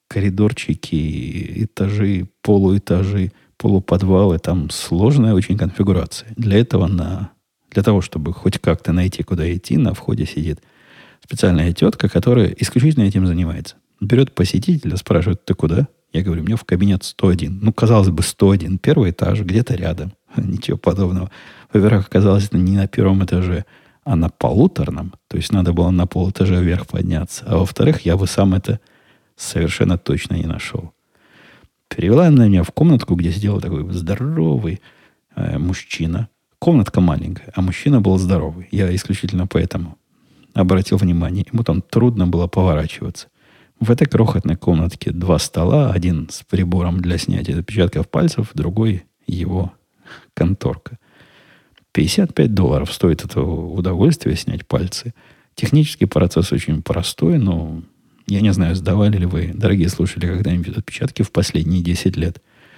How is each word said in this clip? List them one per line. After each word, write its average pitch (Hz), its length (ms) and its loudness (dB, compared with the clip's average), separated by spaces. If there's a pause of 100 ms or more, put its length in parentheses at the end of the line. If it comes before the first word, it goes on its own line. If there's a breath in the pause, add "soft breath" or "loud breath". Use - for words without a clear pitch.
Коридорчики, 87 1600 -2
этажи, 101 640 -2 (140)
полуэтажи – 98 920 2 (240 soft breath)
полуподвалы, 95 840 2
там 82 320 -4
сложная 110 640 2
очень 98 220 0
конфигурация. 95 800 -2
Для 104 220 2
этого 92 280 2
на, 92 440 -4 (400)
для 101 120 0
того, 101 200 2
чтобы 80 300 -6
хоть - 260 -2
как-то 82 340 -2
найти, 87 300 0
куда 85 300 -2
идти, - 260 -2
на - 160 2
входе - 320 -4
сидит 76 340 -6 (640 soft breath)
специальная 85 480 2
тетка, - 360 0
которая 117 400 2
исключительно 139 560 2
этим 98 220 2
занимается. 85 500 -4 (240)
Берет 123 320 2
посетителя, - 640 0
спрашивает: 87 480 0
«Ты 92 100 0
куда?» 87 340 0 (240)
Я 92 100 -2
говорю: 82 200 -4
«Мне 107 140 -2
в - 80 -8
кабинет 92 380 0
сто - 260 -2
один». 90 340 0
Ну, 107 100 2
казалось 107 380 4
бы, 78 120 0
сто - 280 2
один, 95 280 0
первый 135 320 2
этаж, 92 300 -2
где-то 95 340 0
рядом. 87 380 -6 (120)
<laughs> - 120 -20
Ничего - 400 -4
подобного. 90 540 0 (420 loud breath)
Во-первых, 104 340 4
оказалось, 98 400 4
это 87 120 -2
не 92 180 2
на 95 100 0
первом 95 380 2
этаже, 90 400 -2 (400 soft breath)
а - 120 0
на 82 120 2
полуторном. - 840 0 (140)
То - 80 -6
есть 82 160 -6
надо 90 200 2
было 85 180 2
на 87 160 2
полэтажа 92 540 0
вверх 85 260 0
подняться. 87 600 -4
А - 100 0
во-вторых, 95 460 2
я 87 140 2
бы 98 100 0
сам 95 280 2
это 104 240 -2 (560 soft breath)
совершенно 85 640 -2
точно - 360 -4
не 85 120 -4
нашел. 82 460 -8 (960 soft breath)
Перевела 120 380 4
она 131 200 6
меня 95 160 6
в - 100 -6
комнатку, 147 420 2
где 85 180 0
сидел 101 280 -2
такой 82 320 -6
здоровый, 98 880 -2 (560 soft breath)
э, 80 220 -4
мужчина. 87 680 -4 (300)
Комнатка 135 420 2
маленькая, 82 540 -2
а 92 80 -4
мужчина 113 380 2
был 95 180 2
здоровый. 90 520 -2
Я 92 240 0
исключительно 95 520 -4
поэтому 85 500 -4 (580 soft breath)
обратил 95 420 2
внимание. 90 560 0
Ему 113 100 0
там 90 200 -2
трудно 113 440 2
было 90 200 0
поворачиваться. 82 840 -2 (500 soft breath)
В 113 120 0
этой 135 160 2
крохотной 92 500 0
комнатке 85 540 -2
два 90 280 0
стола, 110 540 0
один 85 380 -2
с - 120 -16
прибором 90 580 0
для 87 180 -2
снятия 92 400 -4
отпечатков 110 500 -2
пальцев, 147 460 -2
другой 101 500 -2 (220)
его 92 460 -4 (640 loud breath)
конторка. 90 640 -4 (920 soft breath)
Пятьдесят - 420 0
пять 123 200 2
долларов 85 380 2
стоит 85 320 0
это - 180 -4
удовольствие 87 920 0
снять - 300 -8
пальцы. 117 480 -6 (400 soft breath)
Технический - 520 2
процесс - 460 0
очень 80 300 -2
простой, 160 560 -2
но 82 440 -2 (440)
Я 101 140 -2
не 104 120 4
знаю, 90 220 0
сдавали 104 440 0
ли 87 80 0
вы, 85 280 -4
дорогие 92 340 2
слушатели, - 380 -4
когда-нибудь 87 500 -2
отпечатки - 460 -6
в - 80 -4
последние 85 520 0
десять 87 340 -2
лет. 85 260 -4 (360 soft breath)